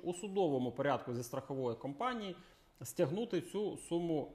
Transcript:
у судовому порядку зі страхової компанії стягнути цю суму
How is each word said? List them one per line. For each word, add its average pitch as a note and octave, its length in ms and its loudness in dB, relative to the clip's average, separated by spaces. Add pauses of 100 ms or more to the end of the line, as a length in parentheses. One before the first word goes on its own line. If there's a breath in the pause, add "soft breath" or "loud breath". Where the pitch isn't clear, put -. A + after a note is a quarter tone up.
у F3 120 0
судовому E3 580 2
порядку C3 420 2
зі B2 80 -2
страхової C3 540 -2
компанії G3+ 600 -2 (460 loud breath)
стягнути F3+ 580 2
цю F#3+ 360 -2
суму E3+ 580 0